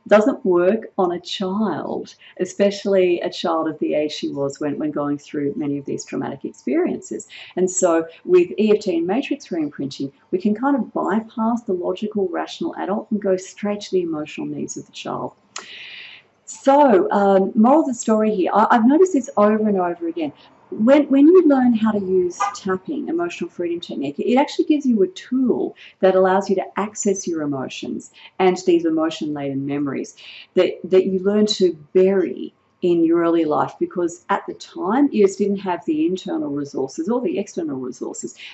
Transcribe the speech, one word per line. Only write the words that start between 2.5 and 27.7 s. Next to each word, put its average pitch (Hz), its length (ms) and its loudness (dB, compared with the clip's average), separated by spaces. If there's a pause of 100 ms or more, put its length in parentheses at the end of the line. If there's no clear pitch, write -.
a 175 100 -6
child 160 380 -2
of 151 120 -6
the 156 160 -2
age 151 180 -2
she 160 160 -8
was 139 320 -6
when, 143 180 -4
when 151 120 -4
going 147 260 -4
through 143 400 -6
many 143 200 -4
of 139 60 -10
these - 220 -8
traumatic - 400 -8
experiences. - 840 -4 (300)
And 370 120 2
so 165 380 0 (160)
with 175 340 4
E 214 160 2
F 214 60 2
T 170 180 -2
and 165 80 -2
matrix 262 440 -4
reimprinting, 139 640 -6 (180)
we - 80 -2
can 208 140 2
kind 277 220 0
of - 180 -4
bypass 220 720 -2
the 190 100 -4
logical, 185 560 -2
rational 160 460 -6
adult 190 340 -6
and 208 100 -2
go 196 160 0
straight 208 460 -8
to - 100 -12
the 185 100 0
emotional 151 440 -8
needs 147 320 -8
of 143 80 -14
the - 60 -20
child. - 420 -10 (1120)
So, 269 640 4
um, 196 460 4
moral 262 260 6
of 285 60 -2
the 254 80 -4
story 214 400 0
here, 170 180 0
I, 214 160 4
I've 233 160 4
noticed 330 280 6
this 269 220 -2
over 214 320 4
and 196 120 2
over 170 280 -4
again. 160 240 -6 (380)
When, 277 360 4
when 277 220 6
you 349 200 8
learn 254 260 6
how 214 180 2
to 202 80 0
use 185 380 0 (180)
tapping, 190 520 -4
emotional 175 420 -4
freedom 170 300 -6
technique, - 400 -8
it 240 180 2
actually 294 280 0
gives 294 200 0
you 226 160 4
a 180 60 4
tool - 680 -2 (260)
that 190 120 4
allows 190 380 2
you 190 60 2
to - 220 -6
access 196 480 -4
your 160 140 -4
emotions - 680 -8 (260)